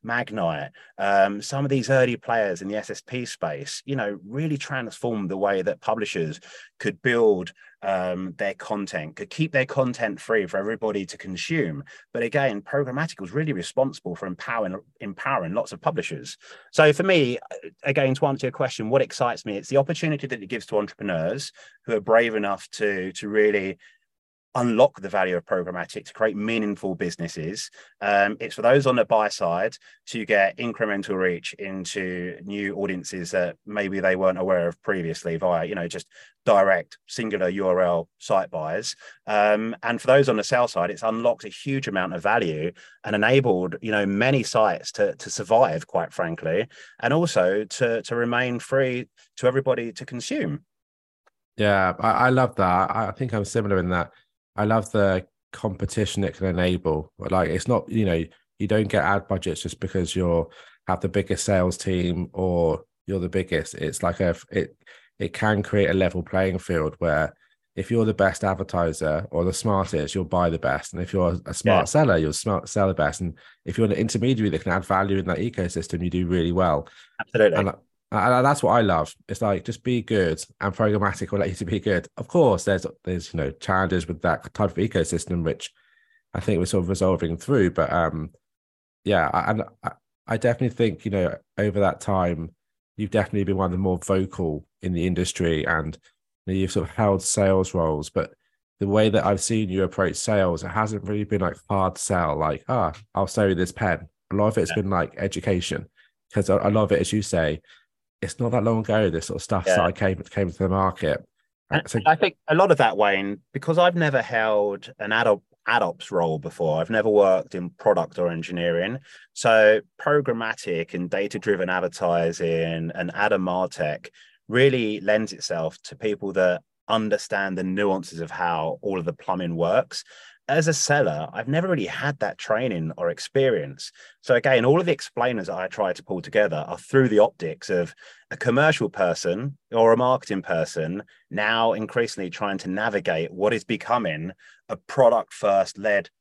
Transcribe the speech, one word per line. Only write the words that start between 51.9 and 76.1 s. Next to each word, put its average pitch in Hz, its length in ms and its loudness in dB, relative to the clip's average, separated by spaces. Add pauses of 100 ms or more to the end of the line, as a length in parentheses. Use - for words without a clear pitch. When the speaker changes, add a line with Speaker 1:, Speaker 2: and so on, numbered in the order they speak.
Speaker 2:
I, 110 120 4
I 123 180 4
love 127 260 2
that. 92 340 2
I, 110 200 -2
I - 20 -4
think 117 220 -6
I'm 104 100 0
similar 101 360 0
in 87 100 0
that 87 220 -2 (460)
I 107 60 0
love 107 300 2
the 95 340 2 (240)
competition 101 720 -4
it - 140 -4
can 95 80 -4
enable. 90 720 0
Like, 92 320 0
it's 87 180 -4
not, 120 220 0
you 110 160 0
know, 85 180 2 (340)
you 110 100 -4
don't 107 200 2
get 95 160 2
ad 98 240 0
budgets 90 340 -4
just - 200 -10
because 92 340 -2
you're, 85 320 2 (400)
have 90 140 -2
the 95 80 -2
biggest 95 340 -2
sales 92 320 2
team 90 560 -2
or 87 540 0 (200)
you're 95 140 -4
the 90 80 -2
biggest. 90 460 -4
It's - 280 -6
like 87 200 -2
a, 87 120 2 (180)
it, - 260 -4 (420)
it - 140 -6
can 107 280 0
create 101 280 2
a 85 40 2
level 92 300 0
playing 95 360 0
field 78 400 -2
where 78 360 0 (400)
if 98 160 -6
you're 117 140 2
the 107 80 2
best 95 320 2
advertiser 85 840 -2
or 85 140 -2
the 92 80 0
smartest, 90 640 -2
you'll 95 80 -2
buy 87 260 0
the 80 80 -2
best. 69 360 -4
And 85 80 -6
if 90 100 -8
you're 90 340 0
a - 80 -10
smart 92 280 4
Speaker 1:
Yeah. - 20 2
Speaker 2:
seller, 139 340 4
you'll 78 140 0
smart, - 380 -4
sell 98 180 2
the 92 60 2
best. 73 260 0
And 87 180 -6 (280)
if - 120 -8
you're 113 100 4
an 101 40 2
intermediary 110 600 0
that 78 100 -2
can 92 100 -2
add 90 140 0
value 98 320 2
in 92 80 -2
that 87 140 -2
ecosystem, 87 640 -4
you 90 80 -2
do 90 180 0